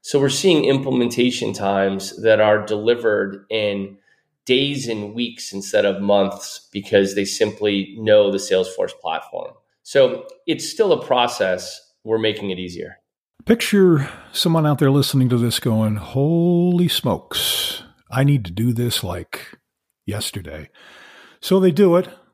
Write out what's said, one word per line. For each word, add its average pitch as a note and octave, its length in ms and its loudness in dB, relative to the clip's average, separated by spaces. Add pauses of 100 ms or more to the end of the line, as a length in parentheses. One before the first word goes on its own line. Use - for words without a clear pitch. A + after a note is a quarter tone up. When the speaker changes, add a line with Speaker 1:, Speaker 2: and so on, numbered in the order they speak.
Speaker 1:
So - 180 0
we're C3+ 80 2
seeing D#3+ 380 2
implementation B2 840 0
times G2 680 -2
that A2 160 4
are G#2+ 260 4
delivered G#2+ 880 0
in G2+ 480 -4 (460)
days C3 420 0
and G#2 260 -8
weeks A#2 400 -8
instead G2+ 340 0
of G2 140 -2
months G2+ 720 -2
because G2 440 0
they G2+ 80 0
simply G2+ 720 -4
know G#2+ 320 4
the G2 80 -2
Salesforce F#2 640 -2
platform. - 540 -10 (280)
So B2+ 460 2 (180)
it's - 220 -4
still G3+ 240 0
a C#3+ 120 0
process. G#2+ 760 -2 (240)
We're A2 140 0
making G#2+ 320 -2
it F#2 100 -8
easier. F2 400 -12 (460)
Speaker 2:
Picture F#3+ 640 4 (240)
someone E3 340 0
out D3 120 2
there C#3 120 4
listening C3+ 380 2
to B2 80 2
this A#2 240 0
going, A2 360 0
"Holy F3 920 2
smokes, - 960 -4 (280)
I C3 140 0
need C#3+ 220 2
to E2+ 40 -12
do A2+ 220 0
this, A#2+ 320 -2
like, - 540 -12 (480)
yesterday." E2+ 640 -8 (680)
So F#3+ 200 2
they F#3 100 6
do F3 260 4
it. F#3 120 0 (260)